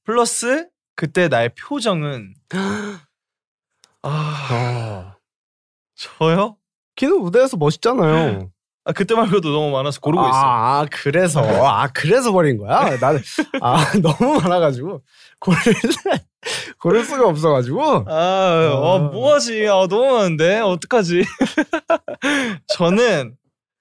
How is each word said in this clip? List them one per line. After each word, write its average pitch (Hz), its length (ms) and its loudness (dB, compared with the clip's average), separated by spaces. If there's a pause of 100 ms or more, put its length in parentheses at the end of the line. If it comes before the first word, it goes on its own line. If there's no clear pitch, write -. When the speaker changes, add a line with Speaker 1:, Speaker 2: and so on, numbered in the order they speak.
Speaker 1:
플러스 240 640 -2 (280)
그때 170 340 -2
나의 120 280 0
표정은 151 760 -6 (160)
Speaker 2:
<gasps> - 1500 -12
Speaker 1:
아, 147 480 -6
Speaker 2:
어. 113 640 -6 (800)
Speaker 1:
저요? 185 600 -2 (380)
Speaker 2:
키노 330 240 2
무대에서 233 380 2
멋있잖아요. 156 920 0 (360)
Speaker 1:
아, - 60 -4
그때 196 240 -2
말고도 202 360 0
너무 151 200 -2
많아서 135 300 -4
고르고 151 220 0
Speaker 2:
아, 131 60 2
Speaker 1:
있어요. 131 140 2
Speaker 2:
아, 131 480 2
그래서. 156 500 0 (240)
아, 123 220 2
그래서 220 460 0
버린 151 240 2
거야? 139 400 0
나는, 135 240 0 (400)
아, 139 300 2
<laughs> 208 100 2
너무 233 400 2
많아가지고 165 600 0 (380)
고를, 175 180 2 (1200)
고를 208 240 2
수가 269 220 0
없어가지고. 151 840 0
Speaker 1:
아, 170 640 2
어, 156 220 2
Speaker 2:
아. 185 40 2
Speaker 1:
뭐하지? 226 720 0
아, 190 180 4
너무 240 300 2
많은데? 180 420 2
어떡하지? 185 640 0 (800)
<laughs> 254 640 -6
저는 180 680 0 (460)